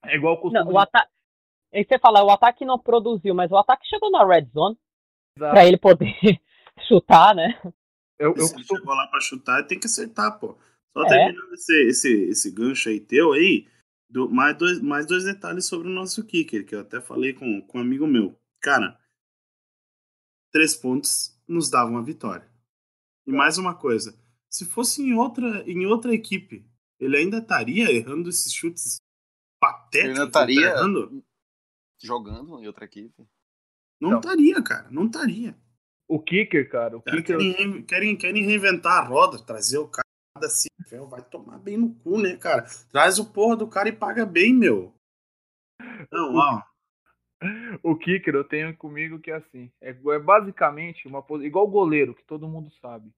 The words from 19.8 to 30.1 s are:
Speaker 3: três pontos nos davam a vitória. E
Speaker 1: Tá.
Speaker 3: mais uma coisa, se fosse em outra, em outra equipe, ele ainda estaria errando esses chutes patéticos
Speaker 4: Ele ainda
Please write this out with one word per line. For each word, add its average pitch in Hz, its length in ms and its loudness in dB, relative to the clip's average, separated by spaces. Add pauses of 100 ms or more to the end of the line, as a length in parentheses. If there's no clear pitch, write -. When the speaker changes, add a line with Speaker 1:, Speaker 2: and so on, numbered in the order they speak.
Speaker 3:
três 156 240 2
pontos - 640 -6 (100)
nos 165 220 -2
davam 120 280 0
a 117 40 -6
vitória. 117 460 -12 (760)
E 135 60 -6
Speaker 1:
Tá. 135 60 -2
Speaker 3:
mais 160 200 2
uma 185 180 -6
coisa, 113 420 -4 (320)
se - 160 -10
fosse 254 380 -4
em 262 100 0
outra, 233 560 -2
em 180 160 -4
outra 226 280 0
equipe, 190 520 -8 (340)
ele 135 180 -2
ainda 190 200 -2
estaria 180 540 -2
errando 170 380 -4
esses - 240 -6
chutes - 440 -8 (600)
patéticos - 340 -2
Speaker 4:
Ele 135 140 0
ainda 131 120 -4